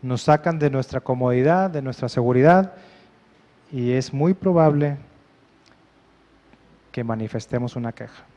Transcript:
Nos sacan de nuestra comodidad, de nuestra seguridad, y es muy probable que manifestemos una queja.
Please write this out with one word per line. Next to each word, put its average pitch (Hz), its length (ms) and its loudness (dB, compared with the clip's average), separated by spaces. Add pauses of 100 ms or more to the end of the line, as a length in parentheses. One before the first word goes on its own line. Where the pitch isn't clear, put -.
Nos 127 220 -6
sacan 156 360 2
de 147 100 2
nuestra 135 300 -4
comodidad, 127 680 0
de 151 120 -6
nuestra 131 280 -8
seguridad, 135 640 4 (960)
y 123 200 -2
es 127 200 -2
muy 151 220 0
probable 151 640 2 (1900)
que 123 120 -8
manifestemos 113 720 -6
una 117 180 -8
queja. - 320 -18 (120)